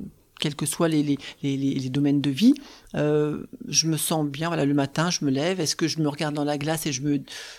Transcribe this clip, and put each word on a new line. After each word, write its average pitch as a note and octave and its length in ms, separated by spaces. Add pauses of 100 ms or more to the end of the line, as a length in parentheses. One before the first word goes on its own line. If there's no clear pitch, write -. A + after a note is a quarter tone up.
(400)
quels D3 160
que - 80
soient E3 240
les, D#3 140
les, C#3+ 160 (240)
les, C#3 160
les, C3+ 160
les C3 160
domaines C#3+ 320
de C#3+ 80
vie, G#3 240 (400)
euh, D3+ 520 (220)
je D3 180
me D#3+ 120
sens D#3 280
bien, C#3+ 220
voilà, D#3+ 160
le C#3+ 100
matin, D3 360
je D#3+ 160
me C#3 40
lève, E3 300
est-ce D3+ 160
que E3 120
je D#3+ 120
me D3+ 80
regarde D3 260
dans D3 100
la D3 120
glace D#3 300
et D3+ 60
je B2+ 100
me, C#3+ 200 (360)